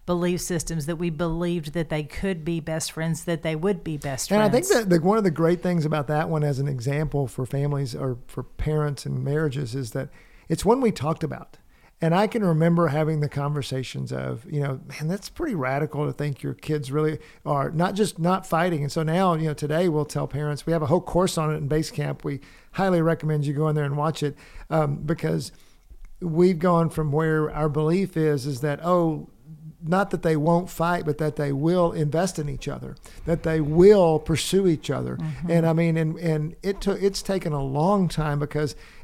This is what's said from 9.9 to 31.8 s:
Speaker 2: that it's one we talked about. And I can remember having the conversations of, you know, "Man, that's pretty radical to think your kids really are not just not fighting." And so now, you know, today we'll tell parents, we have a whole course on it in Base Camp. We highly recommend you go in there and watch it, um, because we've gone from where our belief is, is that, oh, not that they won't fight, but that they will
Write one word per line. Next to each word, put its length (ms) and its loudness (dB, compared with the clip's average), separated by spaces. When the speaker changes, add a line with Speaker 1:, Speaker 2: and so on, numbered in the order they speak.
Speaker 2:
that 180 -6
it's 160 -2
one 160 4
we 120 2
talked 320 -4
about. 320 -8
And 140 4
I 140 4
can 160 -2
remember 420 4
having 340 0
the 80 0
conversations 840 -4
of, 380 -6
you 100 -2
know, 280 -4
"Man, 200 -6
that's 200 -4
pretty 280 -4
radical 500 -2
to 60 -2
think 300 -4
your 120 -6
kids 380 -4
really 260 0
are 280 0
not 240 0
just 220 0
not 280 0
fighting." 380 0
And 80 -4
so 100 -2
now, 320 2
you 140 0
know, 60 -4
today 340 0
we'll 180 0
tell 220 -4
parents, 360 -4
we 80 0
have 100 2
a 40 0
whole 160 4
course 340 0
on 160 0
it 60 -2
in 100 -4
Base 220 0
Camp. 340 -6
We 160 -6
highly 300 2
recommend 420 0
you 80 -2
go 160 0
in 60 0
there 100 0
and 140 -2
watch 240 -2
it, 140 -2
um, 340 2
because 460 -2
we've 380 4
gone 320 4
from 220 -2
where 380 2
our 180 0
belief 480 0
is, 300 2
is 140 -4
that, 240 -2
oh, 440 2
not 280 0
that 120 -2
they 140 2
won't 320 2
fight, 380 0
but 100 0
that 200 -2
they 160 -2
will 400 2